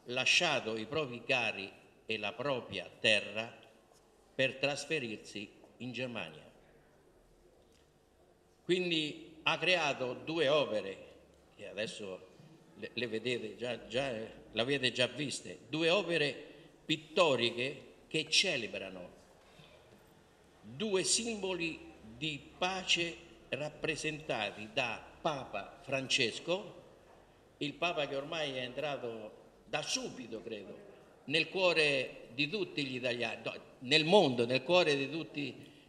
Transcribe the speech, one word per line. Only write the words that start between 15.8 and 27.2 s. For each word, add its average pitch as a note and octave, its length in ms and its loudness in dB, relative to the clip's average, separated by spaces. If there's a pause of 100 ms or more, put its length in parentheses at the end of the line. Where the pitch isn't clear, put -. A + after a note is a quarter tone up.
opere E3 640 2 (320)
pittoriche C3+ 1080 2 (140)
che D#3 220 -2
celebrano G2 840 0 (1500)
due F3+ 420 0
simboli F#3+ 880 -2 (240)
di C#3+ 240 -4 (160)
pace F3 680 0 (240)
rappresentati C#3+ 1200 -2
da A#2 300 -2 (180)
Papa B2 600 -4
Francesco, C3+ 1000 -2 (720)